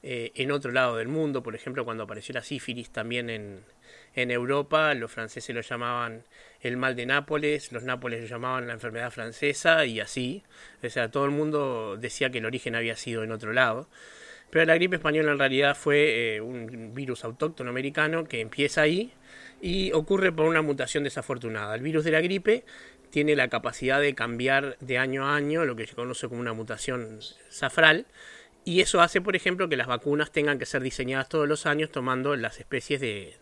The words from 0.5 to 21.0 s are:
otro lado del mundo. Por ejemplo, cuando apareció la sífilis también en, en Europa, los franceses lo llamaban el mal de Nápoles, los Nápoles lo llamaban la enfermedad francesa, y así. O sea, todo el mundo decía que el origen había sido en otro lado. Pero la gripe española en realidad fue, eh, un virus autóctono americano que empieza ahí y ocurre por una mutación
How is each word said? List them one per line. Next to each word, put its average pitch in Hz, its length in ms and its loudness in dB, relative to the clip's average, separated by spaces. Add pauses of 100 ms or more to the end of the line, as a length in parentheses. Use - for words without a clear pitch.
otro 135 200 -2
lado 123 260 2
del 113 100 -2
mundo. 143 360 0
Por 113 100 -8
ejemplo, 127 320 -6
cuando 113 180 -6
apareció 107 300 -10
la 123 80 -4
sífilis 123 480 -8
también 120 400 -4
en, 101 300 -10 (560)
en 123 160 0
Europa, 143 640 2
los 113 160 -6
franceses 113 440 -8
lo 117 60 -4
llamaban 120 640 -4 (380)
el 123 140 -2
mal 127 200 0
de 120 100 -4
Nápoles, 147 680 0
los 120 120 -8
Nápoles 123 380 -4
lo 113 60 -10
llamaban 123 380 -4
la 120 80 -6
enfermedad 117 380 -6
francesa, 143 720 2
y 113 140 -2
así. 131 440 -4 (380)
O 120 80 -6
sea, 113 220 -2
todo 139 140 2
el 143 60 2
mundo 139 680 -2
decía 123 340 -2
que 123 80 -4
el 110 60 -4
origen 120 300 -4
había 113 200 -2
sido 113 280 -6
en 110 80 -6
otro 110 220 -6
lado. 123 340 2 (600)
Pero 160 160 4
la 160 100 8
gripe 180 220 2
española 151 340 4
en 143 80 2
realidad 139 360 4
fue, 135 600 4
eh, 107 60 -4
un 113 520 -8
virus 127 300 -6
autóctono 123 480 -4
americano 151 540 -2
que 123 140 -6
empieza 139 420 0
ahí 180 300 2 (500)
y 190 320 0
ocurre 190 380 2
por 156 140 2
una 160 160 4
mutación 143 440 0